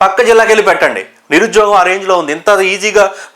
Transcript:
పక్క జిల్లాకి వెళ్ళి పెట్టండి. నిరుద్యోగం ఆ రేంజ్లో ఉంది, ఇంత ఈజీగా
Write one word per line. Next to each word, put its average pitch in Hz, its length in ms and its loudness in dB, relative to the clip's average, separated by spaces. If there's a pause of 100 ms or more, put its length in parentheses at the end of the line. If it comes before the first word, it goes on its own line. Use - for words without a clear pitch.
పక్క 190 200 0
జిల్లాకి 226 280 2
వెళ్ళి 214 160 2
పెట్టండి. 143 400 -2 (260)
నిరుద్యోగం 208 420 0
ఆ 185 100 4
రేంజ్లో 190 340 -2
ఉంది, 151 140 -4
ఇంత 165 180 -6
ఈజీగా 196 640 0 (240)